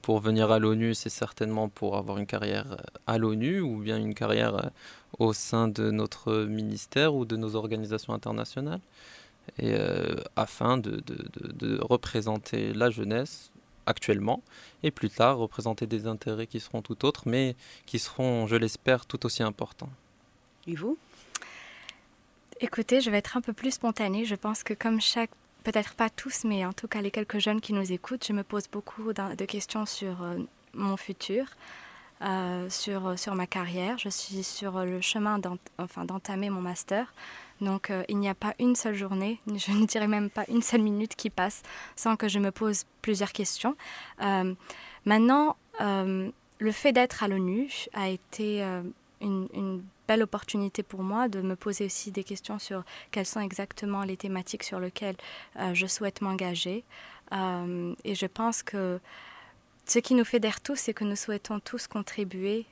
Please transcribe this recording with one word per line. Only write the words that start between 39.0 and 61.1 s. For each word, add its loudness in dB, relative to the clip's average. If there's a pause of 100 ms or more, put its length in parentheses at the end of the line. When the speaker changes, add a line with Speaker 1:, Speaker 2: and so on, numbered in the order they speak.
Speaker 3:
<laughs> -4
je -2
ne 8
dirais 2
même 2
pas -2
une 4
seule 4
minute 2
qui -4
passe 0 (340)
sans 2
que 0
je 2
me 4
pose 0 (180)
plusieurs 2
questions. 0 (480)
Euh, 2 (500)
maintenant, 8 (240)
euh, 0 (260)
le 2
fait 4
d'être 4
à 2
l'onu 2 (220)
a 0
été, -2
euh, -2 (400)
une, 0
une -4 (240)
belle 6
opportunité -2
pour -6
moi 0
de -2
me 0
poser -2
aussi -4
des -6
questions -8
sur -6 (280)
quelles 0
sont -4
exactement -4
les -4
thématiques -6
sur -6
lesquelles, -4 (420)
euh, 0
je 2
souhaite -2
m'engager. -2 (480)
Euh, -2 (100)
et -2
je -2
pense 0
que -2 (840)
ce 6
qui 4
nous 8
fédère 2
tous, -4
c'est -2
que -4
nous 0